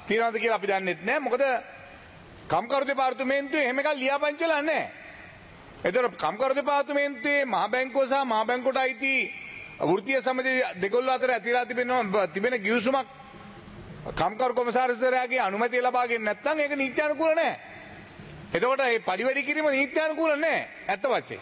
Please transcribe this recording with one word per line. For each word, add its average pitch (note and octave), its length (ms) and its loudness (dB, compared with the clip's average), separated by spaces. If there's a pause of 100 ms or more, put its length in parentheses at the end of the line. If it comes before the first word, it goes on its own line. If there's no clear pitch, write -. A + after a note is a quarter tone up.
තියනවද A3+ 360 0
කියලා A3 200 2
අපි F#3+ 80 -4
දන්නෙත් F#3+ 360 0
නෑ. B3 160 0
මොකද B3+ 240 0 (1040)
කම්කරු A#3 400 0
දෙපාර්තමේන්තුවේ C4+ 760 0
එහෙම B3+ 160 0
එකක් C#4+ 160 2
ලියාපදිංචි C#4+ 480 0
වෙලා D#4 180 2
නෑ. D4 220 0 (1000)
ඒතර A#3+ 220 2 (120)
කම්කරු B3 380 0
දෙපාර්තමේන්තුවේ C#4+ 880 0
මහ F#3+ 220 0
බැංකුව C4 380 0
සහ C4+ 200 2
මහ A3 200 2
බැංකුවට B3 320 0
අයිති C4 360 0 (640)
වෘත්තීය G#3 440 2
සමිති B3+ 320 0 (220)
දෙගොල්ල G#3 340 0
අතර B3+ 220 2
ඇතිලා A#3+ 340 0
තිබෙනවා, A3+ 600 0
තිබෙන G3 320 0
ගිවිසුමක් A#3 480 2 (1080)
කම්කරු A3 380 0
කොමසාරිස්වරයාගේ B3 840 2
අනුමැතිය A3+ 420 0
ලබාගෙන A#3+ 420 0
නැත්නම් C#4 360 0
ඒක D4 160 0
නීත්‍යානුකූල D4+ 600 2
නෑ. D4 180 2 (960)
එතකොට B3 300 2
මේ A#3+ 200 2
පඩි F#3+ 240 -2
වැඩි C4 200 2
කිරීම D4+ 260 0
නීත්‍යානුකූල D#4 680 2
නෑ D4 240 2 (260)
ඇත්ත G3 200 -2
වශයෙන්. D#3+ 360 0